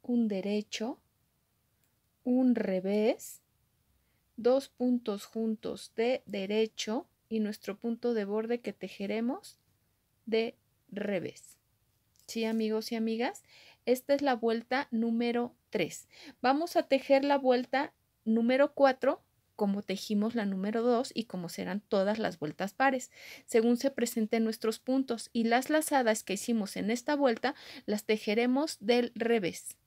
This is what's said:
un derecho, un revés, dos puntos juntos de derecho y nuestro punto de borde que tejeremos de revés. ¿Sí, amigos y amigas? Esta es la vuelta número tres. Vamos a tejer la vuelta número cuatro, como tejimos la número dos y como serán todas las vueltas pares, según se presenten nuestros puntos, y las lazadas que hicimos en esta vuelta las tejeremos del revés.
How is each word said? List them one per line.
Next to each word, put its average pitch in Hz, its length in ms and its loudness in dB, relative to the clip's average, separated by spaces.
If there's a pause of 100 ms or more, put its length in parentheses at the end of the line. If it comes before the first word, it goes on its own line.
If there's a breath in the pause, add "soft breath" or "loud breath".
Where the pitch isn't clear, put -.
un 240 260 0
derecho, 208 720 -4 (1200)
un 254 320 4
revés, 202 840 0 (960)
dos 254 320 2
puntos 240 560 -2
juntos - 720 -6
de 240 300 0
derecho 214 840 -2 (220)
y 220 100 -2
nuestro 208 380 -6
punto 233 340 -4
de 214 140 -2
borde 220 340 -4
que 208 140 -8
tejeremos 220 840 -6 (680)
de 226 280 -2 (340)
revés. 196 680 -6 (680)
¿Sí, 226 180 -4
amigos 220 480 -2
y 233 40 -4
amigas? 226 460 -2 (440 loud breath)
Esta 254 280 2
es 285 80 0
la 269 120 2
vuelta 233 560 -2
número 233 640 0 (160)
tres. - 380 -4 (340 loud breath)
Vamos 285 320 2
a 330 80 4
tejer 269 420 4
la 285 140 4
vuelta 254 560 2 (300)
número 240 500 4
cuatro, 269 480 2 (320)
como 202 280 -2
tejimos 208 520 -2
la 226 100 -2
número 202 380 -2
dos 240 320 0
y 220 100 -4
como 180 240 -8
serán 185 320 -6
todas 202 380 0
las 196 220 -4
vueltas 160 340 -6
pares, 262 380 0 (340 loud breath)
según 233 300 4
se 269 160 0
presenten 226 500 -2
nuestros 220 380 -2
puntos, 262 520 -2
y 233 120 0
las 240 260 2
lazadas 269 540 2
que 185 100 -4
hicimos 214 420 -2
en 190 140 -2
esta 247 240 -2
vuelta 269 400 2 (320 loud breath)
las 208 180 -2
tejeremos 240 760 0
del 240 340 2
revés. 220 720 -2